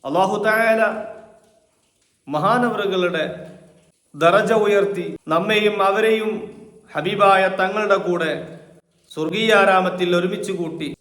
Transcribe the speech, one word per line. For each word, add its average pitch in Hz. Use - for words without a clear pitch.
അല്ലാഹു 190
തആല 220
മഹാനവറുകളുടെ 190
ദറജ 185
ഉയർത്തി 185
നമ്മെയും 208
അവരെയും 220
ഹബീബായ 196
തങ്ങളുടെ 202
കൂടെ 165
സ്വർഗീയാരാമത്തിൽ 185
ഒരുമിച്ച് 190
കൂട്ടി 165